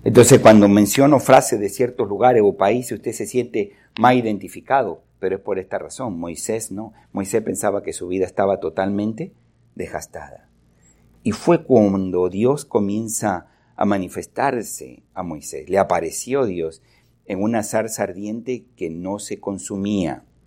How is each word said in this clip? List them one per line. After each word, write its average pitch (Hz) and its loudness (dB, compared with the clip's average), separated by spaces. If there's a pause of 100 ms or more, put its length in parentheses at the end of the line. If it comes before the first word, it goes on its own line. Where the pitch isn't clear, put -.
Entonces, 117 8
cuando 107 8
menciono 117 4
frases 131 4
de 101 -2
ciertos 120 -2
lugares 110 4
o 98 4
países, 117 0
usted 110 -8
se 107 -8
siente 117 -4 (240)
más 123 4
identificado, 107 -4 (160)
pero 95 -2
es 95 -12
por 98 -6
esta 95 -8
razón. 90 -10
Moisés 87 -8
no. 104 -12 (220)
Moisés 98 -2
pensaba 101 -4
que 80 -10
su 87 -12
vida 92 -2
estaba 98 -2
totalmente 101 -6 (440)
desgastada. 78 -14 (760)
Y 104 -2
fue 165 2
cuando 95 2
Dios 123 -2
comienza 104 -4 (300)
a - -2
manifestarse 98 -6 (100)
a 92 -12
Moisés. 78 -12
Le 95 0
apareció 95 -2
Dios 87 -6 (440)
en 98 -6
una 110 -2
zarza 110 -4
ardiente 110 -8 (100)
que 85 -8
no 87 -8
se - -12
consumía. 98 -6 (240)